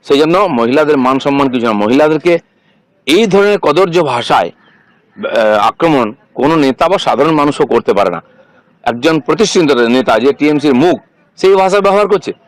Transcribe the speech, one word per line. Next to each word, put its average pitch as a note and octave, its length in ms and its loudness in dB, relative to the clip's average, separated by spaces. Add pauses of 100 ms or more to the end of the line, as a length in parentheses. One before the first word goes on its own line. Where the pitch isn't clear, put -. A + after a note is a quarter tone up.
সেই C#3+ 160 0
জন্য D#3+ 180 2
মহিলাদের D3 600 0
মান B2+ 220 0
সম্মান C#3 300 0
কিছু A#2+ 160 -4
না। A2+ 60 0
মহিলাদেরকে D3 680 0 (680)
এই G3 220 2
ধরনের G3+ 320 2
কদর্য E3 460 0
ভাষায়, A#2+ 460 -2
আহ, - 1160 -4
আক্রমণ C3 460 0 (200)
কোনো D3 220 0
নেতা D3 340 0
বা G3 80 0
সাধারণ C#3 340 0
মানুষও D3 340 0
করতে A#2 280 -2
পারে F#2+ 160 0
না। E2 140 -8 (600)
একজন B2+ 360 -2
প্রতিষ্ঠিত D#3 520 -2
নেতা, A#2+ 480 0
যে C3+ 140 0
টিএমসির D3 420 0
মুখ, D#3 240 2 (360)
সেই F#3+ 200 2
ভাষা F#3+ 260 0
ব্যবহার G3 260 0
করছে। F#3 240 -2 (160)